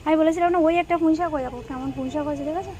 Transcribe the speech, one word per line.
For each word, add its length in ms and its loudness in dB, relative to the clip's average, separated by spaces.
আমি 120 4
বলেছিলাম 380 4
না, 40 4
ওই 240 4
একটা 160 0
পুঁই 180 4
শাক, 180 -2
ওই 80 -2
দেখো 160 -8
কেমন 280 -6
পুঁই 140 -4
শাক 160 -4
হয়েছে, 180 -4
দেখেছো? 360 -6